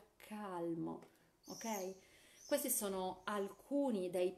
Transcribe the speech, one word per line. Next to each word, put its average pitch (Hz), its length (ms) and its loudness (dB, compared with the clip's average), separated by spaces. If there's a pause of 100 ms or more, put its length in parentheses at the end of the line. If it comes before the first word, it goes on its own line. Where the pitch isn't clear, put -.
(160)
calmo, 170 840 -4 (460)
ok? 190 480 -4 (520)
Questi 285 220 2
sono 190 560 0
alcuni 208 840 0
dei 185 280 4